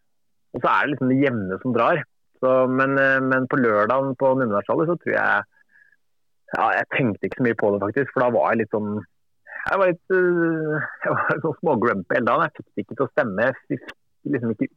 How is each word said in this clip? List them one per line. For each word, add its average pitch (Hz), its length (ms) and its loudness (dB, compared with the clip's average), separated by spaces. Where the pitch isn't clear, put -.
Og 123 80 -6
så 170 80 0
er 101 140 2
det 139 100 -2
liksom 127 200 0
det 135 100 2
jevne 101 400 -2
som 127 100 -2
drar. 135 300 2
Så, 131 80 2
men, 135 320 2
eh, 135 240 2
men 131 240 0
på 147 100 0
lørdagen 120 640 2
på 131 160 4
Numedalsrally 120 540 0
så 175 100 -2
tror - 160 -2
jeg, 104 340 0
ja, 104 120 0
jeg - 180 -4
tenkte 110 320 -2
ikke - 140 -8
så 123 80 2
mye 113 100 0
på 104 160 2
det 101 140 -2
faktisk, 131 260 -2
for 135 80 0
da 123 140 4
var 135 160 2
jeg 117 100 0
litt 113 140 -4
sånn, 104 160 -4
jeg 190 160 -2
var 185 100 4
litt, 170 220 -4
eh, 165 800 0
<laughs> - 160 -14
jeg 147 100 0
var - 160 -2
litt 151 160 -4
sånn 151 140 -6
smågrumpy 117 560 0
hele 120 100 0
dagen. 143 160 2
Jeg 156 140 -4
fikk - 100 -20
det - 160 -10
ikke - 160 -12
til 135 80 0
å - 60 -14
stemme. 110 340 0
Jeg - 80 -2
fikk - 220 -8
liksom 113 200 -2
ikke 131 240 -2